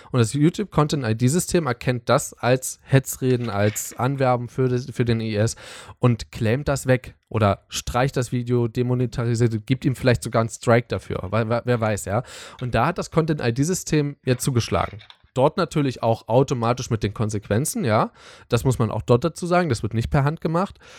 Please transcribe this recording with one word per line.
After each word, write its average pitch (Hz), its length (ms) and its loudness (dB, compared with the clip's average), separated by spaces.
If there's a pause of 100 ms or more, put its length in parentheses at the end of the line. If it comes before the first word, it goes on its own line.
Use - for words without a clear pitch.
(120)
Und 127 80 2
das 110 120 2
YouTube-Content-I-D-System 147 1300 0
erkennt 123 420 -4
das 139 260 0
als - 500 0
Hetzreden, 123 680 0
als 101 480 -2
Anwerben 127 500 0
für 131 200 0
das, 123 240 -2
für 123 120 0
den 113 140 2
I 110 160 -4
S 107 220 2 (420)
und 120 320 2
claimt 117 380 -2
das 139 180 -2
weg. 127 300 0 (120)
Oder 101 400 2
streicht - 480 -2
das 127 140 -4
Video, 120 380 0
demonetarisiert, 120 960 0
gibt - 180 0
ihm 127 120 0
vielleicht 123 260 2
sogar 120 160 -2
einen 113 100 0
Strike 120 380 2
dafür. - 440 -6
Weil, 110 180 0
wer, 117 160 0
wer 123 160 0
weiß, 107 240 -2
ja. 98 180 -2 (380)
Und 123 160 -4
da 120 100 2
hat 175 120 -2
das 180 120 -8
Content-I-D-System 151 1040 0 (100)
ja 127 140 0
zugeschlagen. 107 640 -2 (340)
Dort 139 220 2
natürlich 147 480 -2
auch 113 240 0
automatisch 123 600 0
mit 110 140 0
den 104 120 -2
Konsequenzen, 107 680 -2
ja. 123 280 2 (360)
Das 117 140 0
muss 131 160 2
man 110 140 0
auch 107 100 -4
dort 123 220 4
dazu 165 200 -4
sagen, 175 240 2
das 123 140 -2
wird 104 100 -4
nicht 113 160 -2
per 143 140 2
Hand 147 180 -2
gemacht. 170 380 -2 (200)